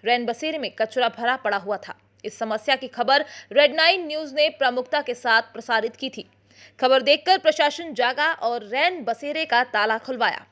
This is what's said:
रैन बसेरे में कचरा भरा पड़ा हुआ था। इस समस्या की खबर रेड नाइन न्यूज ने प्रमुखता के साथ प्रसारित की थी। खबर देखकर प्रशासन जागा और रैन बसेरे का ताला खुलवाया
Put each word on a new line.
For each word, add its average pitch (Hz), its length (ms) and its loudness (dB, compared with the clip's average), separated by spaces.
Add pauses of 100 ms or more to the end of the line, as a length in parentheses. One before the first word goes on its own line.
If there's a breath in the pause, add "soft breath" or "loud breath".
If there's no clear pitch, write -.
रैन 240 200 0
बसेरे 311 320 -6
में 247 140 -8
कचरा 226 380 -2
भरा 240 280 -2
पड़ा 208 200 -2
हुआ 196 200 -4
था। - 180 -14 (280)
इस - 160 -12
समस्या 220 360 -2
की 269 140 -12
खबर 269 360 2 (260 loud breath)
रेड 285 240 6
नाइन 339 320 2
न्यूज 302 260 -8
ने 302 140 2 (120)
प्रमुखता 254 420 0
के 277 140 -6
साथ 233 380 0
प्रसारित 226 420 -4
की 269 140 -8
थी। - 160 -14 (540 loud breath)
खबर 262 220 4
देखकर 302 360 4
प्रशासन 311 560 0
जागा 254 400 0
और 240 320 -4
रैन 294 380 -2
बसेरे 285 420 -4
का 247 200 2
ताला 220 340 0
खुलवाया 233 520 -4